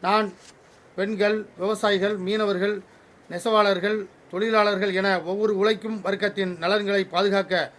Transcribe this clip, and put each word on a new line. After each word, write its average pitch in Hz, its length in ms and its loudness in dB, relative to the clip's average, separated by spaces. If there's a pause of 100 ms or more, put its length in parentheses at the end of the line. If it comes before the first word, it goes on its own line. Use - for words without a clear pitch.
நான் 202 320 2 (600)
பெண்கள், 208 500 0 (120)
விவசாயிகள், 202 600 0
மீனவர்கள், 202 640 -2 (480)
நெசவாளர்கள், 202 760 2 (260)
தொழிலாளர்கள் 208 640 2
என 190 280 2
ஒவ்வொரு 202 360 0
உழைக்கும் 214 460 0
வர்க்கத்தின் 196 540 -2
நலன்களை 196 460 0
பாதுகாக்க 190 760 0